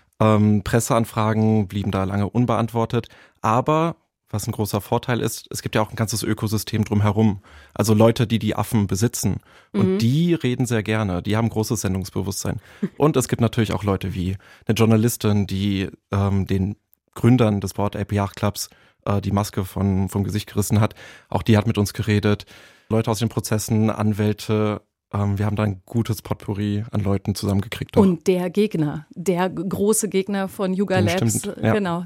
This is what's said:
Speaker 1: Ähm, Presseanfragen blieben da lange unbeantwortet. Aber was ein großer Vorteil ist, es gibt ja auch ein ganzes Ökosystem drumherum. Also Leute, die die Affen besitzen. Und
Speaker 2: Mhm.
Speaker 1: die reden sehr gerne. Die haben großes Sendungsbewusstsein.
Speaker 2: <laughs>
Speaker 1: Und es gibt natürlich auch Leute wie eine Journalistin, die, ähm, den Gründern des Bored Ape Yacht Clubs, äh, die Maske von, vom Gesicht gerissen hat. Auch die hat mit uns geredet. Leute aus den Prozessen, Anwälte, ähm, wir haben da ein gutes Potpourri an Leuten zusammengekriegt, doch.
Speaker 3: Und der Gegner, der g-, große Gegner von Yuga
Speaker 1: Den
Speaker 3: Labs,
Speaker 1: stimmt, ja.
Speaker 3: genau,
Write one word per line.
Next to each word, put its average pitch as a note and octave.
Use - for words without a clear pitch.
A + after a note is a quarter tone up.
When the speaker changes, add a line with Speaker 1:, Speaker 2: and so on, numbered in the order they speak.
Speaker 1:
Ähm, G#2
Presseanfragen A2
blieben G2
da F#2+
lange G2+
unbeantwortet. A#2
Aber D#3
was -
ein A2+
großer G#2
Vorteil A#2+
ist, -
es -
gibt -
ja A2
auch -
ein -
ganzes A2
Ökosystem G#2+
drumherum. G#2
Also A2
Leute, A2+
die A2
die G#2
Affen G#2
besitzen. G2
Und F#3+
Speaker 2:
Mhm. F#3+
Speaker 1:
die D#3
reden B2+
sehr A2
gerne. G2+
Die G#2
haben A#2
großes A2
Sendungsbewusstsein. F#2+
Speaker 2:
<laughs> -
Speaker 1:
Und D3
es B2+
gibt -
natürlich A2
auch G2
Leute F#2+
wie F#2
eine A2+
Journalistin, A2
die, G2
ähm, G2
den F#2+
Gründern A2
des F#2+
Bored G2+
Ape G#2
Yacht G2
Clubs, -
äh, G2+
die G2
Maske G2+
von, F#2+
vom G2+
Gesicht G2+
gerissen G#2
hat. A2
Auch -
die A2+
hat G#2
mit A2+
uns G2+
geredet. G#2
Leute A2+
aus G2+
den A2+
Prozessen, A2
Anwälte, G#2+
ähm, G2+
wir G#2
haben G#2
da G#2+
ein G2+
gutes A2+
Potpourri G#2
an G#2+
Leuten G2
zusammengekriegt, -
doch. -
Speaker 3:
Und F#3
der F3+
Gegner, D#3+
der F3+
g-, E3+
große G#3
Gegner F#3+
von F#3
Yuga F#3
Speaker 1:
Den F#3
Speaker 3:
Labs, E3+
Speaker 1:
stimmt, -
ja. -
Speaker 3:
genau, F3+